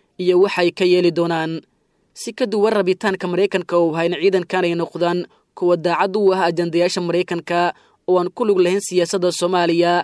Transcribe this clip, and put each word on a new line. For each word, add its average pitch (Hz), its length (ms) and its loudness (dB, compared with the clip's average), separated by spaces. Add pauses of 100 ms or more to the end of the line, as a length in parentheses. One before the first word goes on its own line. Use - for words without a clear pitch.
(200)
iyo 180 220 2
waxa 196 200 0
ay 175 100 2
ka 185 140 -2
yeeli 180 260 4
doonaan. 165 400 -2 (680)
Si - 160 -10
ka 262 120 -2
duwan 214 280 0
rabitaanka 185 540 -2
Maraykanka 180 500 -2
oo 170 160 2
hayna 165 240 -2
ciidankan 185 480 0
ay 170 100 -2
noqdaan 170 440 -2 (380)
kuwa 175 200 2
daacad 175 400 0
u 196 160 4
ah 190 120 0
ajandayaasha 170 560 0
Maraykanka 175 580 -2 (480)
oo 180 100 4
aan 180 160 0
ku - 120 -8
lug 202 140 2
lahayn 185 220 2
siyaasadda 180 500 -2
Soomaaliya, 175 600 0 (100)